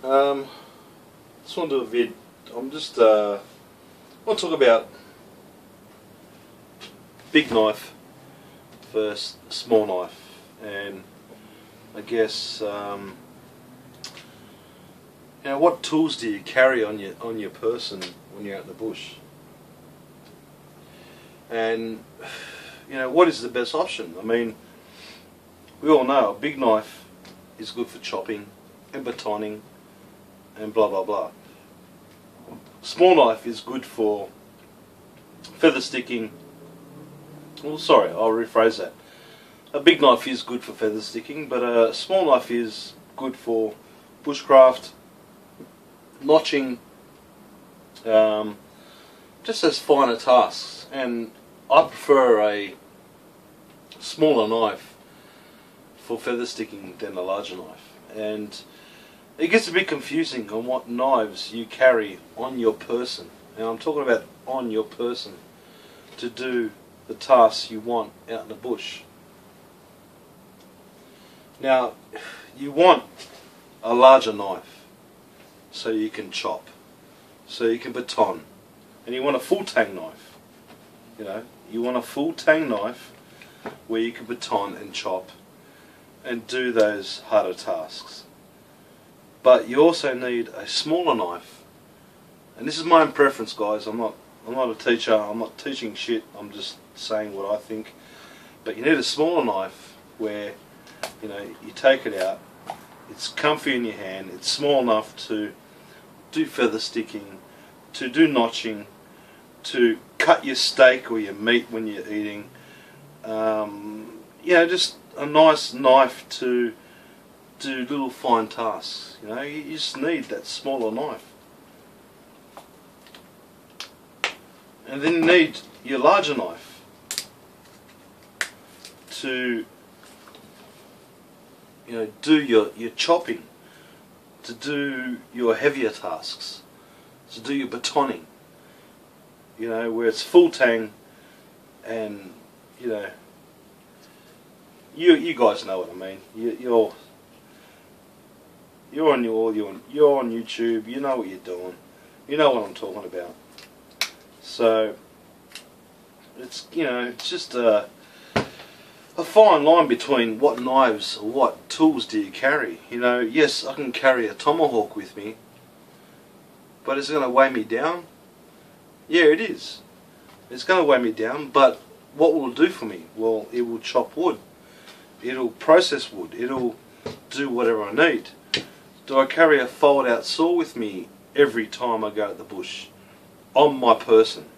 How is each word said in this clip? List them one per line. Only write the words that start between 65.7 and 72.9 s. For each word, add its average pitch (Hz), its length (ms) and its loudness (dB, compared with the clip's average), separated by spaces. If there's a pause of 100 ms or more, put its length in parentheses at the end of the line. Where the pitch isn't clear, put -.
to 120 120 -10
do 120 440 -4 (340)
the 110 80 -10
tasks 117 560 4
you 110 100 -10
want 113 320 -4 (180)
out 110 120 -8
in 107 60 -18
the 107 60 -14
bush. 113 480 -10 (2500)
Now, 131 320 2 (640)
you 143 140 -10
want 165 320 6 (800)